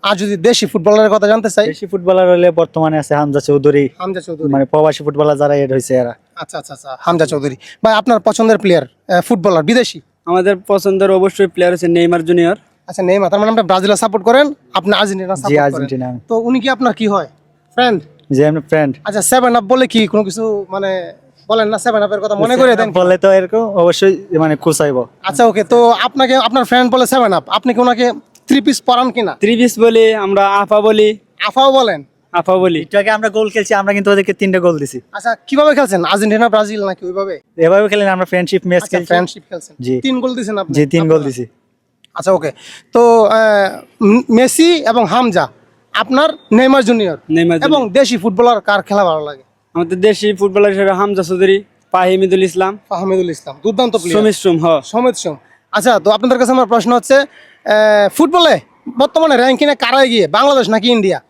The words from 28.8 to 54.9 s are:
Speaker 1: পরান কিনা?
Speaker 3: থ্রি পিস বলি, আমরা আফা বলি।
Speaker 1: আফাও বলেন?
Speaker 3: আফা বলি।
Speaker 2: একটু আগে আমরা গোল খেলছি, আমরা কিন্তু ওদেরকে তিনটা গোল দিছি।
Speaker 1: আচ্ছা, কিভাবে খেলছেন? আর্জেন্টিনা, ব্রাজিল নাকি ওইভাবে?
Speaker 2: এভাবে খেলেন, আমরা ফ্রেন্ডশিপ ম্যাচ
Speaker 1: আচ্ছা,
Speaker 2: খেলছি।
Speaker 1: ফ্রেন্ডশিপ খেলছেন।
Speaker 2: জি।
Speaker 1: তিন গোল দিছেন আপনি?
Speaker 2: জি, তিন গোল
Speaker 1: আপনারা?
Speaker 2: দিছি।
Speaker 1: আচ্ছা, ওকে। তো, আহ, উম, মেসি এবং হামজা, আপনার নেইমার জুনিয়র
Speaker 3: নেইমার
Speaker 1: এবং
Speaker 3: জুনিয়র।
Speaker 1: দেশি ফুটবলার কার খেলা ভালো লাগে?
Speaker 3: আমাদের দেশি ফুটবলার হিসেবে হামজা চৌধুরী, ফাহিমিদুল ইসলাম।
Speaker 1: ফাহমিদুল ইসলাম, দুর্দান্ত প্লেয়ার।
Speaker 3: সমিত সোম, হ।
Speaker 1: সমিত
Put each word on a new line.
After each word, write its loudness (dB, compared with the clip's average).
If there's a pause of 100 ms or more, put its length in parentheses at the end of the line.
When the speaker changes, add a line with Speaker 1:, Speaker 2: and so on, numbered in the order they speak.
Speaker 1:
পরান 0
কিনা? -4
Speaker 3:
থ্রি 0
পিস 0
বলি, 4
আমরা 0
আফা 0
বলি। 2 (300)
Speaker 1:
আফাও 2
বলেন? 0 (280)
Speaker 3:
আফা 0
বলি। 0
Speaker 2:
একটু -4
আগে 0
আমরা -2
গোল -2
খেলছি, -2
আমরা 0
কিন্তু 0
ওদেরকে 0
তিনটা -2
গোল 0
দিছি। -8 (100)
Speaker 1:
আচ্ছা, -6 (120)
কিভাবে 2
খেলছেন? 0
আর্জেন্টিনা, 0
ব্রাজিল -2
নাকি -8
ওইভাবে? -6 (180)
Speaker 2:
এভাবে 4
খেলেন, 0
আমরা 0
ফ্রেন্ডশিপ -2
ম্যাচ 0
Speaker 1:
আচ্ছা, -4
Speaker 2:
খেলছি। -4
Speaker 1:
ফ্রেন্ডশিপ -2
খেলছেন। -16
Speaker 2:
জি। -4
Speaker 1:
তিন -4
গোল -4
দিছেন -6
আপনি? -6
Speaker 2:
জি, 2
তিন -2
গোল 0
Speaker 1:
আপনারা? 2
Speaker 2:
দিছি। -8 (680)
Speaker 1:
আচ্ছা, -4
ওকে। -2 (420)
তো, 4
আহ, 2 (680)
উম, 4
মেসি 2 (100)
এবং 2
হামজা, 0 (460)
আপনার 0 (220)
নেইমার 4
জুনিয়র -2 (120)
Speaker 3:
নেইমার 0
Speaker 1:
এবং -2
Speaker 3:
জুনিয়র। 0
Speaker 1:
দেশি 2
ফুটবলার 0
কার -2
খেলা 0
ভালো -2
লাগে? -16 (300)
Speaker 3:
আমাদের -4
দেশি 0
ফুটবলার 0
হিসেবে 0
হামজা -2
চৌধুরী, 0 (280)
ফাহিমিদুল 2
ইসলাম। -4 (100)
Speaker 1:
ফাহমিদুল -4
ইসলাম, -14
দুর্দান্ত -2
প্লেয়ার। -2
Speaker 3:
সমিত 2
সোম, 0
হ। 0
Speaker 1:
সমিত -2